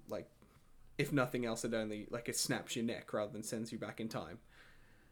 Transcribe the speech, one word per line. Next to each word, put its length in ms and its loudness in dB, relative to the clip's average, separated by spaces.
like, 200 -4
if 140 2
nothing 320 4
else, 200 0
it 100 2
only, 360 0
like, 180 -2
it 80 0
snaps 380 2
your 100 2
neck 280 -2
rather 200 2
than 100 -6
sends 280 -2
you 80 -6
back 220 -4
in 80 -2
time. 300 -4